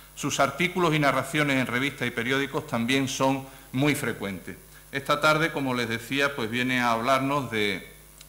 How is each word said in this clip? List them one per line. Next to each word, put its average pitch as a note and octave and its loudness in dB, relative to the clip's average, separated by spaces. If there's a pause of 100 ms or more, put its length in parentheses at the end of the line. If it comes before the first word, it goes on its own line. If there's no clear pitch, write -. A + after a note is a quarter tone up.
(140)
Sus - -4
artículos F3 2
y D#3 2
narraciones C#3 2
en B2+ 2
revistas B2+ -2
y A#2+ -2
periódicos C3+ -2
también B2+ 0
son C3+ 2 (260)
muy C#3 4
frecuentes. G2 -6 (340)
Esta C#3+ -2
tarde, D#3 2
como C#3 -2
les A#2+ -2
decía, C3+ -2
pues A2+ -2
viene B2 0
a A#2+ 2
hablarnos C3 2
de G#2 -2 (400)